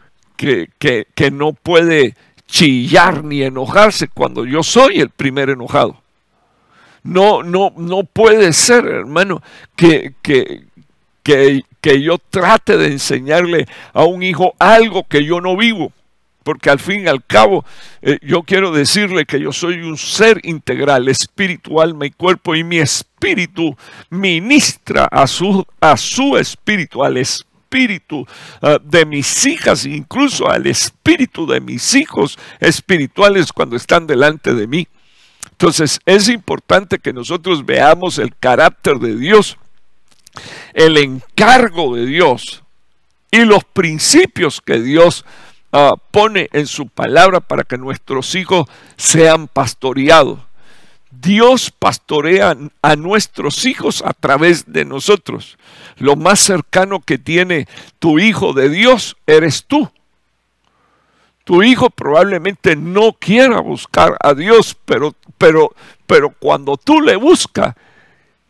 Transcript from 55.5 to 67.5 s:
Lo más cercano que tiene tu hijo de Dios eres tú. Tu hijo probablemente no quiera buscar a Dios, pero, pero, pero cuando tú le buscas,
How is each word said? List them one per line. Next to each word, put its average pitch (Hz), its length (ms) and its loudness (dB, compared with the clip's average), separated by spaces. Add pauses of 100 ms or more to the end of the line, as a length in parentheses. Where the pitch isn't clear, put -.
Lo 139 200 2
más 175 240 2
cercano 190 600 -2
que 143 180 -6
tiene 165 500 -4 (320)
tu 156 180 2
hijo 185 340 0
de 135 160 0
Dios 214 480 0 (100)
eres 156 380 2
tú. 277 240 -2 (1600)
Tu 180 180 2
hijo 247 280 2
probablemente 175 840 -2
no 185 380 0
quiera 233 480 2
buscar - 600 -2
a 147 140 2
Dios, 202 500 2
pero, 143 300 -4 (240)
pero, 160 360 4 (320)
pero 147 240 2
cuando 143 460 -4
tú 294 240 2
le 233 160 2
buscas, 226 580 0 (760)